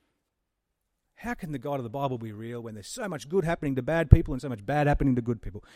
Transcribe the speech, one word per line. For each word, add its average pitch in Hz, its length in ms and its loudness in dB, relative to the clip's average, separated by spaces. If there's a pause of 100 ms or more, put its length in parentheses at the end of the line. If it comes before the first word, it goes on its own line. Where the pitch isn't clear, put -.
(1160)
How - 180 -6
can 156 180 -8
the 139 60 -4
God 143 220 -4
of 123 40 -6
the 113 60 -8
Bible 135 260 -2
be 113 160 -8
real 117 280 -8
when 113 140 -10
there's 104 120 -12
so 220 220 -8
much 151 200 -6
good 175 160 4
happening 156 300 0
to 127 80 0
bad 160 260 2
people - 240 8
and 127 80 -4
so 147 80 -8
much 110 160 -8
bad 147 220 2
happening 143 300 4
to 120 60 0
good 117 200 -4
people? 95 220 -10 (120)